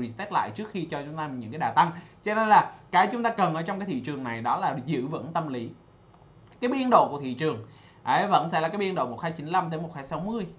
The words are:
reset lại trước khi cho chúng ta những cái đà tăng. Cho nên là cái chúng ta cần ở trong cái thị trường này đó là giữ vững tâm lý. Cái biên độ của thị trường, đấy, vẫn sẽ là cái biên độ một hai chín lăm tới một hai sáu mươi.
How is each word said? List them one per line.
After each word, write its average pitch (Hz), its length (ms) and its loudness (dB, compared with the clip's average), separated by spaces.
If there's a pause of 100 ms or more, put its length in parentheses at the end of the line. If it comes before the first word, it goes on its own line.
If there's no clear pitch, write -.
reset 123 300 -8
lại 110 200 0
trước 208 200 -8
khi 175 140 -4
cho 147 160 -6
chúng 147 160 -10
ta 151 100 -4
những 120 240 -8
cái 156 80 -8
đà 123 120 0
tăng. 165 200 4 (320)
Cho 214 120 0
nên 220 120 2
là 196 240 8 (200)
cái 190 200 6
chúng 240 120 -2
ta 233 60 2
cần 175 260 2
ở 165 60 -4
trong 190 180 -4
cái 196 80 -6
thị 131 180 -2
trường 139 180 -4
này 117 180 -4
đó 123 160 0
là 165 180 0 (100)
giữ 135 220 -2
vững 156 260 -6
tâm 165 140 -2
lý. 117 240 -6 (880)
Cái 247 100 0
biên 262 180 0
độ 160 220 8
của 143 80 -6
thị 131 140 -4
trường, 131 320 -2 (400)
đấy, 160 220 4
vẫn 165 220 4
sẽ 165 120 0
là 165 80 0
cái 202 80 -6
biên 190 180 0
độ 135 100 0
một 120 160 -8
hai 165 100 -4
chín 147 160 -10
lăm 165 220 0
tới 160 120 -4
một 165 140 -8
hai 139 80 -10
sáu 151 160 -6
mươi. 202 280 -6 (120)